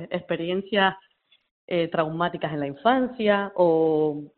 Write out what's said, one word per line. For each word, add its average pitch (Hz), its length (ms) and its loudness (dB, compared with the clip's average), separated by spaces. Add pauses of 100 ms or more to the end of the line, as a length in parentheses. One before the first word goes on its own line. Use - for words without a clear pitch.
(100)
experiencias, 185 840 -2 (680)
eh, 170 220 -2
traumáticas 165 680 -2
en 147 60 -4
la 143 60 -2
infancia 208 880 0
o 160 680 2 (160)